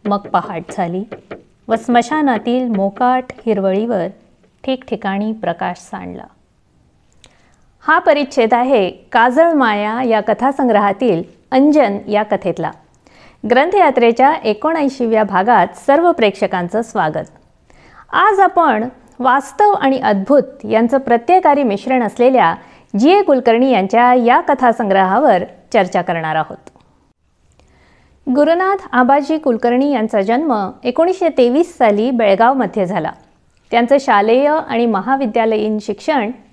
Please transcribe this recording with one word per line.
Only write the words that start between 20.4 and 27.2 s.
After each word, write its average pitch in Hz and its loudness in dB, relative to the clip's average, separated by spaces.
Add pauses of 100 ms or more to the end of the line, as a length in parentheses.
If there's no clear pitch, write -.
यांचं 233 0
प्रत्ययकारी 285 2
मिश्रण 247 -2
असलेल्या 233 2 (440)
जीए 370 4
कुलकर्णी 254 2
यांच्या 226 2
या 247 2
कथासंग्रहावर 226 2 (300)
चर्चा 185 0
करणार 160 -4
आहोत. 156 -6 (1800)